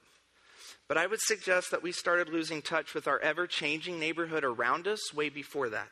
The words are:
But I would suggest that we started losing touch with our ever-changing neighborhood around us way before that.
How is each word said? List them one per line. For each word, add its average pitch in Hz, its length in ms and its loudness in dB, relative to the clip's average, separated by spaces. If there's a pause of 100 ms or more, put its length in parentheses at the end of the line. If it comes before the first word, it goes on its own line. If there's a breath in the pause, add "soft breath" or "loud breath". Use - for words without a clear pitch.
(880 loud breath)
But 147 100 2
I 170 100 4
would 214 140 -2
suggest 180 500 2
that 175 120 0
we 175 80 -2
started 175 380 2
losing 160 320 -2
touch 160 320 -2
with 156 140 -2
our 143 120 4
ever-changing 160 800 -2
neighborhood 160 440 0
around 127 440 2
us 208 260 -2
way 151 160 0
before 139 400 -4
that. 107 220 -4